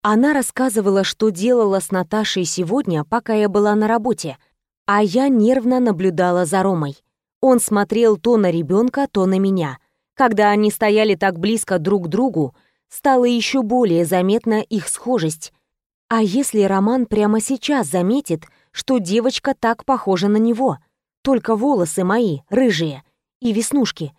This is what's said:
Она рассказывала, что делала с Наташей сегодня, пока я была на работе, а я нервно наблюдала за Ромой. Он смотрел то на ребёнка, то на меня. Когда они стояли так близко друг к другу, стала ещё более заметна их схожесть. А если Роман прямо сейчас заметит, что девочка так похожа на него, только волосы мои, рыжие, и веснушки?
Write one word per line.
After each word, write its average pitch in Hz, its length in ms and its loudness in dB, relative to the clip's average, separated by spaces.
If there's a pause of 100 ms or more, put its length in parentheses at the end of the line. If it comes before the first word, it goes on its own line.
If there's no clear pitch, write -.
Она 233 320 2
рассказывала, 208 680 0
что 220 260 0
делала 202 520 2
с - 100 -10
Наташей 190 540 -2
сегодня, 170 580 -2
пока 226 300 -4
я 208 160 2
была 208 260 2
на 214 120 2
работе, 220 500 -2 (480)
а 208 180 2
я 233 240 2
нервно 247 520 2
наблюдала 180 640 0
за 185 180 0
Ромой. 160 340 -2 (440)
Он 254 180 4
смотрел 214 580 0
то 233 200 2
на 190 120 2
ребёнка, 190 640 0
то 190 140 0
на 190 140 0
меня. 185 380 -2 (360)
Когда 214 380 2
они 214 180 2
стояли 214 460 2
так 180 240 -2
близко 202 400 -2
друг 180 260 -2
к - 40 -6
другу, 170 440 -2 (360)
стала 254 340 2
ещё 247 380 0
более 208 420 2
заметна 196 580 0
их 208 280 -6
схожесть. 220 640 -4 (580)
А 226 100 2
если 214 420 0
Роман 202 420 0
прямо 214 340 0
сейчас 262 480 -2
заметит, 180 580 -2 (260)
что - 260 -2
девочка 226 560 -2
так 226 320 -4
похожа 196 420 0
на 208 100 2
него, 226 420 0 (420)
только 233 340 0
волосы 202 480 0
мои, 190 360 0 (100)
рыжие, 165 540 0 (360)
и 226 140 -2
веснушки? 220 640 -2